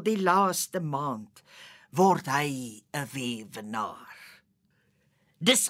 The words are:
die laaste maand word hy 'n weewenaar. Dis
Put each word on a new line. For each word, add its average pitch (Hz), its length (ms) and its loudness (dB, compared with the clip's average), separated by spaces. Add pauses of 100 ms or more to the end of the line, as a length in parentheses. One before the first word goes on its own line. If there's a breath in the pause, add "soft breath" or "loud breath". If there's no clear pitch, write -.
die 214 100 2
laaste 185 640 2
maand 139 640 -6 (480 loud breath)
word 180 400 4
hy 131 500 -2 (140)
'n 139 160 -4
weewenaar. 107 1040 -8 (1200)
Dis 233 320 2